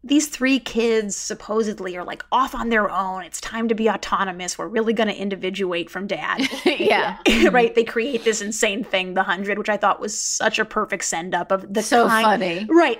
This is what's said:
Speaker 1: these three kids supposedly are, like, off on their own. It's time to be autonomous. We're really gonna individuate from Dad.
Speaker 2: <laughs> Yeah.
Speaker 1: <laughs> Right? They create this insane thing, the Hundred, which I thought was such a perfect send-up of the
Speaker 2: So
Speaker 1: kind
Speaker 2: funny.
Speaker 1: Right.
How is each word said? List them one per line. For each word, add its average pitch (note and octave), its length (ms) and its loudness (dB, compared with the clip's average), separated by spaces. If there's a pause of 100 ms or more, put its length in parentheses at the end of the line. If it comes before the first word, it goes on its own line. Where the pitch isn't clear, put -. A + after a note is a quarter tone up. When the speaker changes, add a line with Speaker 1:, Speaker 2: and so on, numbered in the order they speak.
Speaker 1:
these C#4+ 280 2
three C4 300 2
kids A3 580 0
supposedly G#3 800 -4
are, F3 80 -8
like, - 260 -10
off B3+ 240 0
on A#3 140 -4
their G#3+ 200 2
own. F#3 340 -4
It's - 180 -12
time A3+ 260 -4
to A3+ 80 2
be A3 140 2
autonomous. F#3 680 -4
We're E3+ 120 -8
really A3 240 0
gonna G#3+ 180 0
individuate F#3 800 -4
from F#3+ 180 -8
Dad. - 480 -2
Speaker 2:
<laughs> - 100 -2
Yeah. G#3 580 2
Speaker 1:
<laughs> - 40 4 (240)
Right? A#3 240 4
They A#3 80 4
create A#3 400 -2
this G#3+ 180 0
insane G#3 440 -2
thing, F#3 300 -2
the F#3+ 80 4
Hundred, G3 340 -2
which G#3 120 -6
I G#3 60 2
thought G3+ 240 2
was - 180 -6
such - 420 -2
a A3 60 2
perfect G3+ 380 -4
send-up F3 480 -2
of F#3+ 220 -2
the G#3+ 100 0
Speaker 2:
So A#3 240 4
Speaker 1:
kind A3 180 4
Speaker 2:
funny. F#3 440 2
Speaker 1:
Right. D#4 300 6